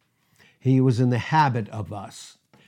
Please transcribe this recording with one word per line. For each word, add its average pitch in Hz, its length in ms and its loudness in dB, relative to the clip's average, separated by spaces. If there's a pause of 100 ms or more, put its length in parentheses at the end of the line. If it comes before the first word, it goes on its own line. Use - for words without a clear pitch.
(600)
He 131 180 2
was 127 220 4
in 127 80 2
the 123 100 0
habit 131 520 0
of 107 200 -10
us, - 460 -16 (320)